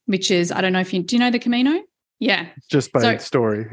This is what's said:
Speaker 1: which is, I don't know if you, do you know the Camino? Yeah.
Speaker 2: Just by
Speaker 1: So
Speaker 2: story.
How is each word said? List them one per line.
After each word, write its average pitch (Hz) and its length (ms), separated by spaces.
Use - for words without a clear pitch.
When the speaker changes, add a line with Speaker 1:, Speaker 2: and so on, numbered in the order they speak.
Speaker 1:
which 190 240
is, 175 200
I - 120
don't 185 100
know 185 80
if 185 140
you, 175 80
do 175 120
you 240 60
know 247 100
the 240 80
Camino? 254 440
Yeah. 190 260
Speaker 2:
Just 139 200
by 123 120
Speaker 1:
So 113 160
Speaker 2:
story. 110 540